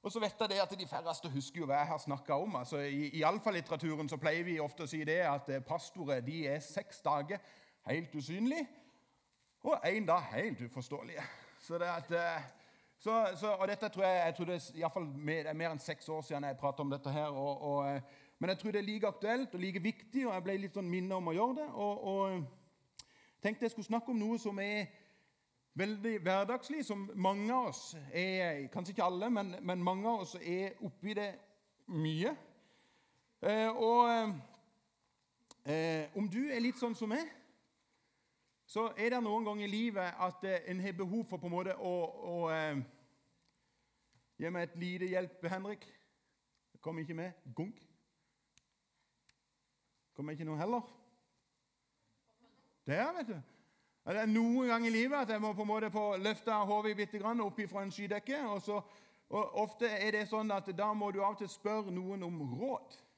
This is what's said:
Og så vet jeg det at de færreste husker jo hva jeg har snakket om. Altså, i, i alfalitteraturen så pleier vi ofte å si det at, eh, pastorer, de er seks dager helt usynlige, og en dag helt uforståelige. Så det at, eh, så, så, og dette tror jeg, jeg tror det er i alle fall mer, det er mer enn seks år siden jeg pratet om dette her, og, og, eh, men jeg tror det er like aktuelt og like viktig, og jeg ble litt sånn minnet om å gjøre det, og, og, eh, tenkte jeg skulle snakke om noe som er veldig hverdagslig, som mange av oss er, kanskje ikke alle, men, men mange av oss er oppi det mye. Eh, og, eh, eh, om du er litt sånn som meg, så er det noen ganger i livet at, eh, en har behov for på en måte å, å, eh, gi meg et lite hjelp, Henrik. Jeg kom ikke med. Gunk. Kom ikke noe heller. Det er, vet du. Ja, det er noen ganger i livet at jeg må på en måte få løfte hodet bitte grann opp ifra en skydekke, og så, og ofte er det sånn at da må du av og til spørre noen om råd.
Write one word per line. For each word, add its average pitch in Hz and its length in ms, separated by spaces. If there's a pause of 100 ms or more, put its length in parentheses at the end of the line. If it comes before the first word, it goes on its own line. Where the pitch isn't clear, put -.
Og 208 80
så 226 80
vet 220 200
jeg 220 100
det 196 100
at 190 200
de 180 80
færreste 165 420
husker 139 320
jo 156 40
hva 139 140
jeg 147 80
har 160 100
snakket 143 380
om. 180 200
Altså, 123 220
i, 143 380
i 156 80
alfalitteraturen 160 840
så 156 80
pleier 160 260
vi 170 160
ofte 151 240
å 147 40
si 156 160
det 156 200
at, 143 260
eh, 135 140
pastorer, 147 580
de 156 260
er 143 120
seks - 420
dager 151 380 (480)
helt 156 280
usynlige, 220 520 (960)
og - 240
en 208 180
dag 170 160 (140)
helt 143 260
uforståelige. 131 600 (360)
Så 165 200
det 175 80
at, 170 240
eh, 170 400 (460)
så, 214 380
så, 202 140 (100)
og 190 80
dette 202 220
tror 190 160
jeg, 180 200
jeg 165 100
tror 175 100
det 175 100
er 160 220
i 160 40
alle 165 120
fall 180 120
mer, 147 380
det 156 60
er 151 40
mer 160 200
enn 143 60
seks - 300
år 156 120
siden 143 260
jeg 135 100
pratet 139 220
om 143 100
dette 139 220
her, 151 160
og, 139 340
og, 143 280
eh, 139 320 (180)
men 170 100
jeg 185 100
tror 214 120
det 202 80
er 202 80
like 214 200
aktuelt 233 460
og 185 60
like 180 240
viktig, 247 440
og 208 60
jeg 185 100
ble 190 140
litt 196 200
sånn 185 120
minnet 185 280
om 180 100
å 165 80
gjøre 240 240
det, 302 140
og, 208 400
og, 196 180
eh, - 720 (400)
tenkte 214 220
jeg 226 100
skulle 208 140
snakke 233 240
om 220 100
noe 226 180
som 202 220
er 208 240 (880)
veldig 214 480
hverdagslig, 220 640
som 196 180 (140)
mange 202 340
av 254 200
oss - 100 (300)
er, 175 600
kanskje 185 220
ikke 196 160
alle, 185 180
men, 202 320
men 180 220
mange 190 260
av 220 140
oss - 160
er 185 480
oppi 196 260
det 202 160 (600)
mye. 160 400 (1120)
Eh, 220 320
og, 240 340
eh, - 1700
eh, 160 420
om 202 140
du 247 160
er 247 160
litt 247 160
sånn 233 160
som 214 160
meg, 311 160 (1400)
så 226 220 (100)
er 226 160
det 247 80
noen 220 240
ganger 208 220
i - 20
livet 202 460 (100)
at, 180 180
eh, 185 280
en 185 100
har 190 160
behov 196 320
for 185 80
på 165 80
en 170 80
måte 180 240
å, 180 180 (360)
å, 170 60 (120)
eh, 156 300 (1600)
gi 160 80
meg 175 140
et 170 180
lite 180 300
hjelp, 180 360
Henrik. 190 380 (880)
Jeg - 80
kom 165 180
ikke 160 140
med. 170 180 (240)
Gunk. 180 220 (2500)
Kom 147 140
ikke 151 180
noe 156 100
heller. 214 240 (2000)
Det 143 100
er, 285 220
vet 254 80
du. 214 80 (720)
Ja, 175 80
det 214 80
er 220 120
noen 233 340
ganger 233 220
i 226 40
livet 254 240
at 247 120
jeg 214 120
må 214 120
på 196 80
en 208 80
måte 214 240
få 208 240
løfte 214 480
hodet 208 320
bitte 208 240
grann 226 200
opp 208 180
ifra 196 240
en 196 100
skydekke, 208 560
og 202 120
så, - 200 (480)
og 202 320
ofte 226 280
er 208 220
det 208 180
sånn 214 220
at 196 160 (100)
da 208 160
må 208 180
du 196 100
av 202 160
og - 0
til 208 120
spørre 208 440
noen 185 300
om 170 180 (180)
råd. - 380 (200)